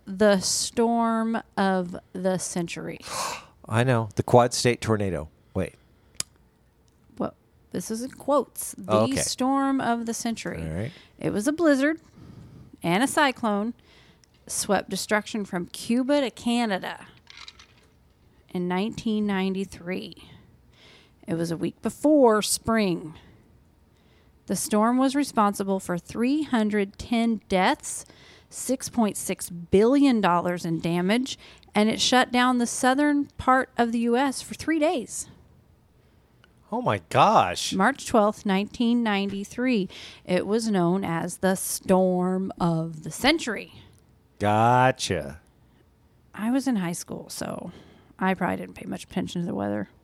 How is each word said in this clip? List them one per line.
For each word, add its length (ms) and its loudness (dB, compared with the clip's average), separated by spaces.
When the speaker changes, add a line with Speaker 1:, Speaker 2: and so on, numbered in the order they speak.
Speaker 1:
the 340 4
storm 1000 0
of 380 0
the 240 0
century. 640 -6
Speaker 2:
<gasps> 360 -18
I 140 2
know. 320 2
The 80 0
Quad 300 6
State 280 0
tornado. 480 -2
Wait. 220 -4
Speaker 1:
Well, 160 -8
this 200 -8
is 100 -8
in 100 -12
quotes. 680 -4
The 140 -8
Speaker 2:
Oh, 120 4
okay. 140 0
Speaker 1:
storm 600 0
of 280 -2
the 60 -6
century. 480 -8
Speaker 2:
All 140 -6
right. 160 -6
Speaker 1:
It 120 -2
was 160 -2
a 40 0
blizzard 480 2
and 220 0
a 40 0
cyclone 680 0
swept 420 -2
destruction 560 -4
from 220 -6
Cuba 540 0
to 100 -2
Canada 720 -4
in 140 -2
nineteen 600 -2
ninety-three. 880 -4
It 80 -2
was 160 -4
a 60 -4
week 260 -6
before 580 6
spring. 720 0
The 80 -2
storm 420 0
was 180 2
responsible 640 0
for 200 -4
three 420 -2
hundred 560 -2
ten 520 -2
deaths, 560 0
six 400 -6
point 280 0
six 340 -8
billion 680 4
dollars 440 2
in 140 0
damage, 580 0
and 140 4
it 120 -2
shut 300 4
down 260 2
the 80 2
southern 600 2
part 400 2
of 140 2
the 80 0
U 180 2
S 240 0
for 140 -12
three 240 -2
days. 480 -2
Speaker 2:
Oh, 120 -4
my 260 0
gosh. 640 4
Speaker 1:
March 340 0
twelfth, 400 2
nineteen 560 0
ninety-three. 840 -2
It 220 0
was 220 0
known 340 2
as 340 -4
the 180 2
storm 1040 0
of 440 -2
the 80 -10
century. 600 -2
Speaker 2:
Gotcha. 1000 2
Speaker 1:
I 160 -4
was 180 0
in 100 0
high 160 -2
school, 360 -10
so 420 -10
I 180 0
probably 220 -2
didn't 180 -14
pay 120 -14
much 160 -10
attention 380 -6
to 60 -4
the 60 -6
weather. 360 -4